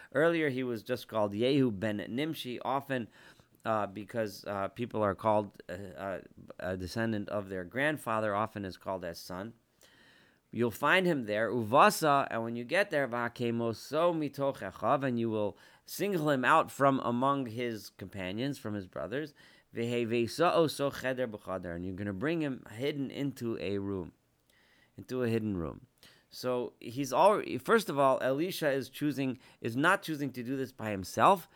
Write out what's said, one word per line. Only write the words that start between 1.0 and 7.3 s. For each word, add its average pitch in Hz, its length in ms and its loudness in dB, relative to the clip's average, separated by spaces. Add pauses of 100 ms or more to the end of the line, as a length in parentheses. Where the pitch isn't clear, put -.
called 104 260 0
Yehu 123 440 4
ben 104 320 -2
Nimshi, 127 520 -6
often, 127 460 -2 (580)
uh, 107 220 0
because, 101 600 -6
uh, 98 220 -2
people 113 320 -4
are 98 140 2
called, 107 360 2 (160)
uh, 92 320 -10
uh, 95 200 -6 (400)
a 95 180 -4
descendant 107 520 -2
of 101 200 -4